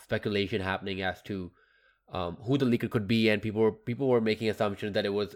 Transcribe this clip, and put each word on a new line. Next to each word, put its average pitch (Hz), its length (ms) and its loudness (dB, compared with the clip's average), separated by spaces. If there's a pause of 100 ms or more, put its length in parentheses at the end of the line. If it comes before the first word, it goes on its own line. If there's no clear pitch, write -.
speculation 104 580 -2
happening 95 420 -4
as 92 200 -4
to, 95 300 -8 (600)
um, 87 300 -4
who 120 140 0
the 135 80 2
leaker 120 240 2
could 107 200 -2
be, 110 220 4
and 104 120 2
people 107 180 0
were, 110 120 6
people 123 340 -4
were 123 140 6
making 110 280 0
assumptions 104 460 -2
that 104 100 2
it 101 80 0
was, 101 240 -2